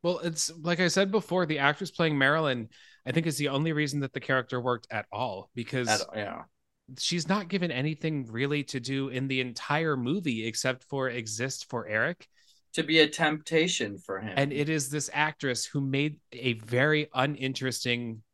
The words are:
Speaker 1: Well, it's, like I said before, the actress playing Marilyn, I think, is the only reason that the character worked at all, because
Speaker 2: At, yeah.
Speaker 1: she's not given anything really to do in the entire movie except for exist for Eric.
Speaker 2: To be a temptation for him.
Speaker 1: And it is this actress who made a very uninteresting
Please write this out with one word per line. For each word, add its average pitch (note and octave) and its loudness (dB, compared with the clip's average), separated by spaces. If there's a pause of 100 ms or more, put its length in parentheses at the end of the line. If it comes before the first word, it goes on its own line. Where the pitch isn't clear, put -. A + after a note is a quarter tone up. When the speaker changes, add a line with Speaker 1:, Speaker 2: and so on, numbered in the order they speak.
Speaker 1:
Well, F3 2
it's, D#3+ -2
like E3+ 2
I F3+ 6
said F#3+ 4
before, F#3 2
the D3+ 0
actress D3+ 2
playing D#3+ 2
Marilyn, C3+ 4 (380)
I C3 -4
think, D#3+ 2
is C#3 -2
the C#3+ 0
only D3 0
reason D3 0
that C3+ -4
the C3+ -6
character B2+ 0
worked B2 -2
at G#2+ -4
all, G2+ -6
because A#2+ -2
Speaker 2:
At, G#2+ 4 (140)
yeah. G2+ -6 (560)
Speaker 1:
she's E3 -2
not F#3+ 0
given F3 -2
anything D3 -2
really C#3 -2
to - -6
do C3+ -2
in B2+ -2
the C3 0
entire C#3+ 0
movie B2+ 0
except B2+ -2
for C3+ -2
exist A#2+ -6
for A#2 -4
Eric. A#2 -2 (460)
Speaker 2:
To D#3+ 0
be D#3+ 4
a D3+ 8
temptation D#3 0
for F#2+ -6
him. G#2 -6
Speaker 1:
And C#3 2
it D3 0
is D3 0
this D3 -4
actress C#3+ 0
who - -2
made C#3 0 (140)
a B2 0
very C3 2
uninteresting B2+ -2 (120)